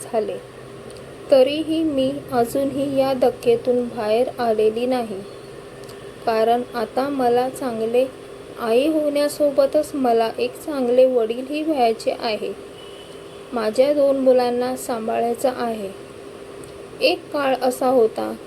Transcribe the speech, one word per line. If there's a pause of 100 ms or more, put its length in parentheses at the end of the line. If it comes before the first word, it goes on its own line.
(120)
झाले, (920)
तरीही
मी (200)
अजूनही
या
धक्क्यातून
बाहेर (100)
आलेली
नाही. (1080)
कारण (120)
आता
मला
चांगले (540)
आई
होण्यासोबतच
मला
एक
चांगले
वडीलही
व्हायचे
आहे. (1000)
माझ्या
दोन
मुलांना
सांभाळायचं
आहे. (1080)
एक
काळ
असा
होता (120)